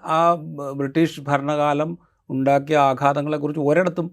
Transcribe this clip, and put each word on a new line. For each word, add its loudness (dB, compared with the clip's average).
ആ 2
ബ-, -10
ബ്രിട്ടീഷ് 0
ഭരണകാലം 0
ഉണ്ടാക്കിയ 2
ആഘാതങ്ങളെക്കുറിച്ച് 0
ഒരിടത്തും 0